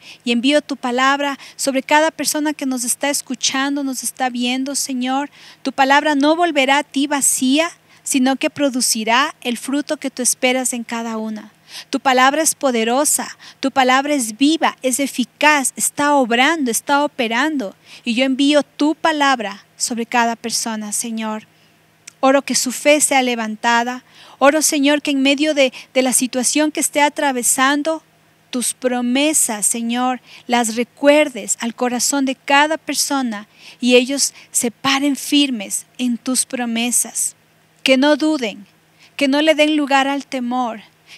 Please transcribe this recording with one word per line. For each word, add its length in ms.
y 100
envío 280
tu 160
palabra 600
sobre 260
cada 280
persona 420
que 140
nos 180
está 240
escuchando, 720
nos 200
está 260
viendo, 460
Señor. 560
Tu 100
palabra 420
no 220
volverá 400
a 80
ti 220
vacía, 640
sino 340
que 140
producirá 880
el 160
fruto 400
que 140
tú 100
esperas 540
en 100
cada 320
una. 360
Tu 120
palabra 420
es 120
poderosa, 840
tu 100
palabra 420
es 240
viva, 460
es 180
eficaz, 720
está 380
obrando, 580
está 320
operando. 720
Y 80
yo 140
envío 360
tu 320
palabra 680
sobre 260
cada 320
persona, 560
Señor. 540
Oro 220
que 120
su 160
fe 300
sea 220
levantada. 840
Oro, 240
Señor, 400
que 80
en 120
medio 320
de, 180
de 100
la 100
situación 580
que 80
esté 220
atravesando, 1040
tus 240
promesas, 920
Señor, 540
las 300
recuerdes 840
al 160
corazón 520
de 100
cada 400
persona 720
y 160
ellos 380
se 180
paren 460
firmes 720
en 180
tus 300
promesas. 880
Que 140
no 200
duden, 500
que 100
no 160
le 140
den 200
lugar 300
al 200
temor, 560